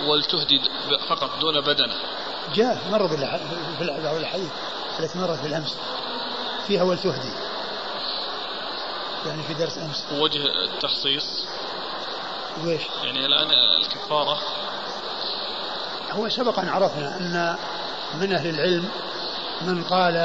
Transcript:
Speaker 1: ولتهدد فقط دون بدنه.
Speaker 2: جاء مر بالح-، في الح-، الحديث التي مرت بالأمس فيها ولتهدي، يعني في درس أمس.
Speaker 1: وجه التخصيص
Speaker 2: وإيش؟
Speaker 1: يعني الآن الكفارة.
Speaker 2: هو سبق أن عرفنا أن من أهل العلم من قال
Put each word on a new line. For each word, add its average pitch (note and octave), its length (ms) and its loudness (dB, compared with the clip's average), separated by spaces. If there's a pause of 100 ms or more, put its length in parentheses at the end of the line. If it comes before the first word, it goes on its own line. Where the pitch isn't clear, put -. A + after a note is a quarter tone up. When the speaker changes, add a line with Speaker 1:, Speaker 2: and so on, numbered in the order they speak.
Speaker 1:
ولتهدد D3 600 4 (400)
فقط D3 220 2 (100)
دون D3+ 200 4
بدنه. C3+ 340 2 (600)
Speaker 2:
جاء A3+ 240 4 (120)
مر G3+ 160 4
بالح-، C#3+ 320 0 (400)
في E3 60 0
الح-، D#3 320 0
الحديث D#3+ 340 -2 (500)
التي E3 180 -2
مرت E3+ 240 0
بالأمس D3+ 340 -2 (920)
فيها G3 160 4
ولتهدي، F3 500 2 (1900)
يعني D3+ 160 -4
في C#3+ 120 -2
درس D3+ 240 0
أمس. C#3+ 340 -4
Speaker 1:
وجه D3 280 2 (240)
التخصيص - 800 0 (1200)
Speaker 2:
وإيش؟ E3 180 0 (220)
Speaker 1:
يعني C3 220 0
الآن D3 240 4 (300)
الكفارة. D3 580 2 (1700)
Speaker 2:
هو G#3+ 160 0
سبق A#3+ 300 2
أن F3+ 100 0
عرفنا D3+ 480 2
أن E3+ 400 2 (640)
من G3 120 4
أهل E3+ 160 2
العلم F3 400 4 (720)
من F3 220 0
قال F3+ 400 6